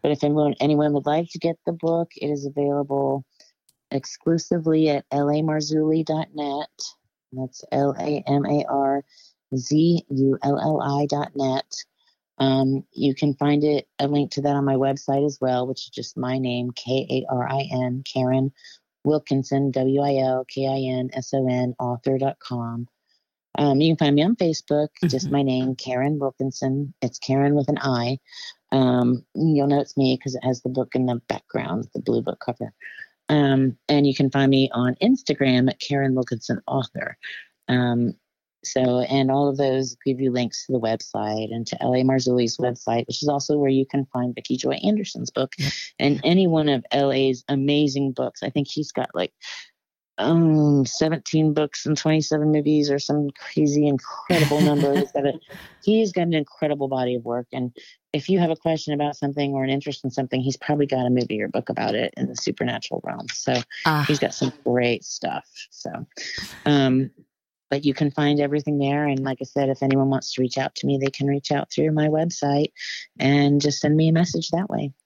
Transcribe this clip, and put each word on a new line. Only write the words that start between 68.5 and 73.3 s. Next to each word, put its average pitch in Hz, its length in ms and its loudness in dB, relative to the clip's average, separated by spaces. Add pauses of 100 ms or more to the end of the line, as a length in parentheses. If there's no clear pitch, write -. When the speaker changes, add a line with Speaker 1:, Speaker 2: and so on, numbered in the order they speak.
Speaker 1:
there. 143 280 0
And 139 140 0
like 135 200 -4
I 135 40 -6
said, 139 240 -2
if 135 140 -2
anyone 135 280 2
wants 131 240 -2
to 127 80 -4
reach 127 160 -2
out 135 180 -4
to - 100 -6
me, 139 120 2
they 135 120 0
can 139 160 -4
reach 143 240 -2
out 143 220 -2
through 156 180 0
my 151 160 2
website 151 640 0 (480)
and 143 420 4